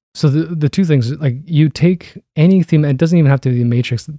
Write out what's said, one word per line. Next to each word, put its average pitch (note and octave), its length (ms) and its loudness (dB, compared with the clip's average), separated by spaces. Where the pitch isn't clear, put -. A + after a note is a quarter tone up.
So D#3 140 0
the, D#3+ 260 -2
the D3+ 120 -2
two G3 160 -2
things, C3+ 360 0
like, C3+ 160 -2
you D#3 240 2
take - 480 -2
any F3+ 280 4
theme, D#3 220 0
it C#3+ 120 0
doesn't E3+ 200 2
even D3+ 120 4
have C#3 120 2
to C3+ 100 -2
be A#2+ 80 0
the A#2+ 60 0
Matrix, A#2+ 540 -2